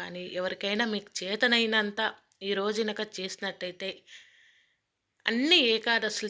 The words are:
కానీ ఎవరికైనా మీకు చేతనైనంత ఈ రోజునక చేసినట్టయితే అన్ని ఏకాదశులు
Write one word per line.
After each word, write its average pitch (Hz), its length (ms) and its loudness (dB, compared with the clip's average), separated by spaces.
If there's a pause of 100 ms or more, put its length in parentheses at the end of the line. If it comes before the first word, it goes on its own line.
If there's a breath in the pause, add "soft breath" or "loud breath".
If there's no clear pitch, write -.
కానీ 180 220 -8 (160)
ఎవరికైనా 196 540 -2
మీకు 202 260 -6
చేతనైనంత 220 800 2 (420)
ఈ 196 120 -2
రోజునక 214 480 0 (160)
చేసినట్టయితే 185 720 -6 (1400 loud breath)
అన్ని 262 320 4 (160)
ఏకాదశులు 220 560 0